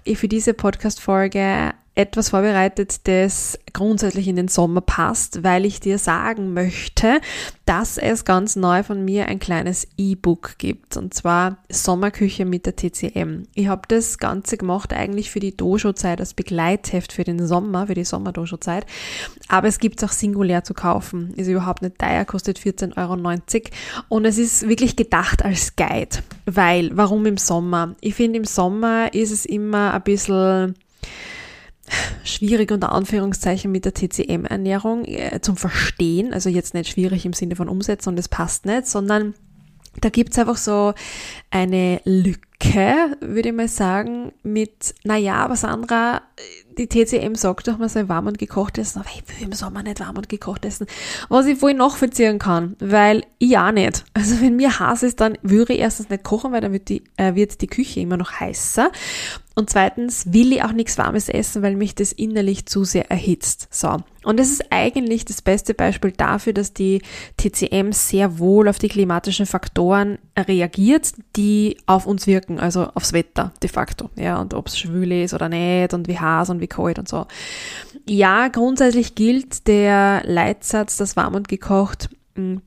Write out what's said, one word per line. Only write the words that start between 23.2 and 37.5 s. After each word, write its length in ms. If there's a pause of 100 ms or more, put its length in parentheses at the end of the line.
und 160
es 140
ist 280
wirklich 280
gedacht 500
als 300
Guide, 480 (240)
weil, 500
warum 300
im 100
Sommer? 640
Ich 140
finde, 240
im 60
Sommer 680
ist 160
es 160
immer 480
ein 80
bisschen 720 (1500)
schwierig 480
unter 220
Anführungszeichen 760
mit 140
der 100
T-C-M-Ernährung, 1080
äh, 380
zum 160
Verstehen. 760
Also 160
jetzt 240
nicht 160
schwierig 360
im 80
Sinne 240